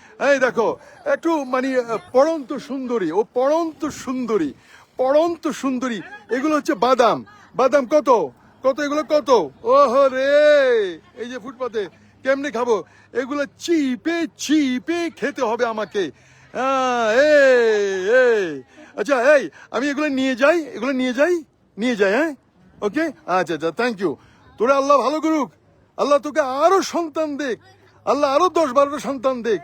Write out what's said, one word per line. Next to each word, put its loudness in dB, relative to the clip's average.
এই 2
দেখো, 0
একটু -2
মানে, -4
আহ, -4
পড়ন্ত 0
সুন্দরী, -6
ও -2
পড়ন্ত -2
সুন্দরী, -4
পড়ন্ত 0
সুন্দরী। -6
এগুলো -2
হচ্ছে -2
বাদাম। 2
বাদাম 2
কত? 2
কত, 0
এগুলো -4
কত? 0
ওহো 4
রে, 2
এই -12
যে -12
ফুটপাতে -8
কেমনে -2
খাবো? -2
এগুলো -4
চিপে, -2
চিপে -2
খেতে -6
হবে -2
আমাকে। -4
আহ, 0
এই, 4
এই। 2
আচ্ছা, 4
এই, 0
আমি -4
এগুলো -2
নিয়ে -2
যাই, 2
এগুলো -6
নিয়ে -2
যাই, 0
নিয়ে -2
যাই, 2
হ্যাঁ? 0
ওকে? -4
আচ্ছা, -2
আচ্ছা, -4
thank -4
you। -2
তোরে 2
আল্লাহ 4
ভালো 0
করুক, 0
আল্লাহ 2
তোকে -4
আরো 2
সন্তান -4
দেখ, -6
আল্লাহ 0
আরো 4
দশ 0
বারোটা 2
সন্তান -4
দেখ। -2